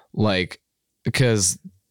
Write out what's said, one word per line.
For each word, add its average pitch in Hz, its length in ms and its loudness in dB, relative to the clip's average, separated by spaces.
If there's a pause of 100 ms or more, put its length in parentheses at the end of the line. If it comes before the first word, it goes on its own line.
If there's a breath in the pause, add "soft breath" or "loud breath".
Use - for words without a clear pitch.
(140 soft breath)
like, 92 460 0 (440)
because 113 540 0 (320)